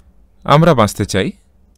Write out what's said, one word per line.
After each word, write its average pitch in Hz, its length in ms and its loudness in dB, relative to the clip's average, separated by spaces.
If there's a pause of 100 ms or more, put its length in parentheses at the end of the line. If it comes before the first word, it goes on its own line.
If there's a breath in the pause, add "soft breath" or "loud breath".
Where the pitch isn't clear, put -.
(440)
আমরা 160 300 2
বাঁচতে 107 320 -2
চাই, 104 260 -4 (460)